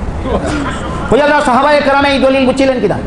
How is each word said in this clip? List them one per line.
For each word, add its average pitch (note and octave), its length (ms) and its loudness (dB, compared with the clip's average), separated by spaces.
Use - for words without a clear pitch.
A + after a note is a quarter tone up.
কইয়া C#4 180 2
দা, D4 140 2
সাহাবায়ে C#4+ 400 2
কেরামে C#4 280 2
এই C#4 100 0
দলিল C4 260 2
বুঝছিলেন C4 340 2
কিনা? F#3+ 280 0